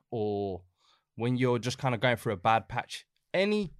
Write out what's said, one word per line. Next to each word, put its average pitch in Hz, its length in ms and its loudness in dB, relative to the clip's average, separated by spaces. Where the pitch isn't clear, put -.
or 101 520 -4
when 123 200 0
you're 123 240 4
just 120 180 -4
kinda 123 180 0
going 123 200 2
through 110 160 -2
a 101 40 -2
bad 113 320 2
patch, - 380 -8
any 202 480 0